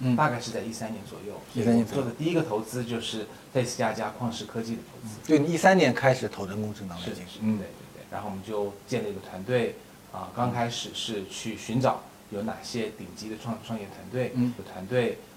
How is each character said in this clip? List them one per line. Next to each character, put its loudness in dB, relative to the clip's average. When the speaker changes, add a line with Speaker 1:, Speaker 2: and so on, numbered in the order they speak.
Speaker 1:
嗯。 4
Speaker 2:
大 6
概 -2
是 -6
在 -4
一 -4
三 -6
年 -8
左 -12
右。 -8
Speaker 1:
一 2
三 8
年 6
左 -2
右。 4
Speaker 2:
所 -
以 -
我 -
们 -
做 -
的 -2
第 -2
一 2
个 4
投 0
资 -4
就 -2
是 -6
类 4
似 -4
加 2
加 -4
旷 0
视 -6
科 -6
技 -4
的 -6
投 -12
资。 -10
Speaker 1:
嗯， 6
就 -
你 4
一 4
三 10
年 8
开 6
始 0
投 -8
人 -4
工 -2
智 -12
能 -8
了 -8
已 -6
经。 -
Speaker 2:
是， -12
是， -14
Speaker 1:
嗯。 4
Speaker 2:
对， -6
对， -14
对。 -20
然 -6
后 -6
我 -6
们 -8
就 -2
建 0
立 -2
一 -4
个 -8
团 -10
队， 2
啊， -8
刚 2
开 2
始 -6
是 -4
去 -6
寻 0
找 4
有 -4
哪 -4
些 -4
顶 -10
级 -10
的 -8
创-， -4
创 -4
业 -8
团 -14
队， -2
Speaker 1:
嗯。 2
Speaker 2:
有 -10
团 -10
队， 2